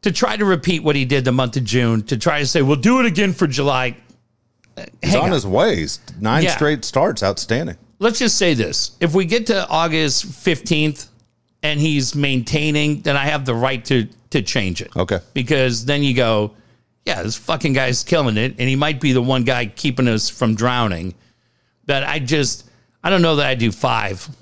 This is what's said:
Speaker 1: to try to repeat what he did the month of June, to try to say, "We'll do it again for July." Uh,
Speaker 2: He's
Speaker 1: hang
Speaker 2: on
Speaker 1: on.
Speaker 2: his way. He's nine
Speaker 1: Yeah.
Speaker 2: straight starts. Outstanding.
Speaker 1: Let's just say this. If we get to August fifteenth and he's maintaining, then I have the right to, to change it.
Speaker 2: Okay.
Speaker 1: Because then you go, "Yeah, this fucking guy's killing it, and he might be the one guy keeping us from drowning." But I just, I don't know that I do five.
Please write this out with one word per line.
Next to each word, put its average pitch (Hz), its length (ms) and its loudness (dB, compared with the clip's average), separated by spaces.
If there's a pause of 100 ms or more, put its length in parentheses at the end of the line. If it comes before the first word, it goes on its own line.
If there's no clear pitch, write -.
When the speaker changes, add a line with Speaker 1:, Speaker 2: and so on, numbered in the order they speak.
Speaker 1:
to 202 100 0
try 220 240 0
to 208 80 0
repeat 175 400 0
what 151 100 4
he 139 100 2
did 131 200 2
the 127 80 2
month 127 240 0
of 131 80 0
June, 113 400 2
to 135 120 -4
try 147 220 0
to 143 80 -2
say, 147 160 2
"We'll 135 140 4
do 226 240 4
it 247 60 4
again 196 260 2
for 175 160 0
July." 127 480 0 (800)
Uh, - 80 -14 (180)
Speaker 2:
He's - 80 0
Speaker 1:
hang 185 120 4
Speaker 2:
on 170 60 2
Speaker 1:
on. 190 40 2
Speaker 2:
his 139 120 0
way. 131 320 2
He's 80 220 -6 (220)
nine 120 240 2
Speaker 1:
Yeah. 170 100 2
Speaker 2:
straight 143 300 0
starts. 165 400 0
Outstanding. 110 520 -2 (220)
Speaker 1:
Let's 226 220 0
just 240 180 2
say 175 160 2
this. 98 460 -2
If 165 120 0
we 185 120 4
get 220 220 -2
to 202 220 0
August 156 580 0
fifteenth 151 840 -2 (560)
and 151 160 0
he's 147 340 0
maintaining, 147 880 0
then 143 140 0
I 139 80 0
have 147 200 -2
the 127 120 -2
right 127 300 -2
to, 120 200 2 (240)
to 139 100 0
change 95 420 -2
it. - 140 -16
Speaker 2:
Okay. 95 220 0 (160)
Speaker 1:
Because 127 500 0
then 143 200 -2
you 135 100 2
go, 113 380 0 (540)
"Yeah, 95 180 -4
this 110 120 -6
fucking 156 360 -2
guy's 127 320 0
killing 139 320 2
it, 123 200 -2
and 127 120 -2
he 131 80 2
might 147 240 0
be 147 120 2
the 127 100 4
one 131 200 2
guy 123 240 0
keeping 127 400 -2
us 110 220 0
from 113 260 0
drowning." 110 600 -2 (720)
But 139 180 0
I 151 160 -4
just, 139 460 -2 (360)
I 160 80 -2
don't 185 120 4
know 160 140 4
that 143 120 0
I 131 80 0
do 113 160 0
five. 107 560 -2 (140)